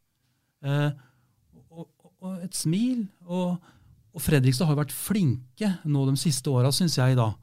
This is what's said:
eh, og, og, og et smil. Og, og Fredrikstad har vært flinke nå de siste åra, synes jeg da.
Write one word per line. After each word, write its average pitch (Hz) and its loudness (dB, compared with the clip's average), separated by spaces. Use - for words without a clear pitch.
eh, 143 0
og, 165 -16
og, - -20
og 185 -10
et 185 -10
smil. 220 0
Og, 180 -2
og 151 -10
Fredrikstad 135 2
har 143 2
vært 147 -4
flinke 190 -2
nå 139 2
de 135 0
siste 143 -2
åra, 123 4
synes 147 0
jeg 127 4
da. 113 2